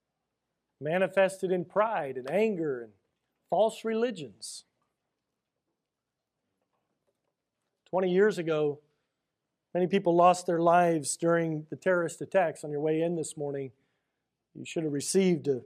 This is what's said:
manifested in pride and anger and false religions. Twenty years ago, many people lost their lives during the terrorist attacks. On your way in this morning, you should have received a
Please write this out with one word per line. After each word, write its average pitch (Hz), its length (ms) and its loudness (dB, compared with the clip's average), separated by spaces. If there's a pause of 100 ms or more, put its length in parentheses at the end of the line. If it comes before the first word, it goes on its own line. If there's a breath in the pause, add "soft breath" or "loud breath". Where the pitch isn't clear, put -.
(800)
manifested 185 720 0
in 185 140 0
pride 185 500 -2
and 127 140 -10
anger 165 540 0
and 110 80 -18 (580)
false 214 340 0
religions. 220 840 -6 (3250)
Twenty 185 220 0
years 190 260 4
ago, 151 440 -2 (920)
many 180 120 2
people 180 300 2
lost 175 320 6
their 170 120 0
lives 170 580 2
during 165 520 0
the 151 60 -12
terrorist 175 460 -2
attacks. 160 420 -2
On 151 80 -10
your 147 80 -4
way 156 220 0
in 170 140 -2
this 156 220 -8
morning, 139 340 -8 (840)
you - 100 -14
should - 180 -6
have 151 100 -4
received 160 540 0
a 131 180 0